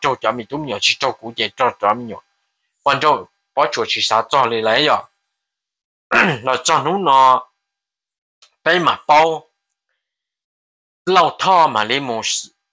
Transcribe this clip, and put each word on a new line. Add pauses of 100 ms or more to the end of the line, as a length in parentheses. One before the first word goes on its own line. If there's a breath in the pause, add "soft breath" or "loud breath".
cho
trả
mì
tôm
nhỏ,
chỉ
cho
của
để
cho
trả
mì
nhỏ. (680)
Bọn
đâu (280)
bỏ
chỗ
chỉ
xa
cho
lên
lấy
rồi. (1040)
<clears throat>
Nó
cho
nó
nó, (1160)
cái
mà (100)
bao, (1600)
lâu
thọ
mà
lấy
một
s-, (240)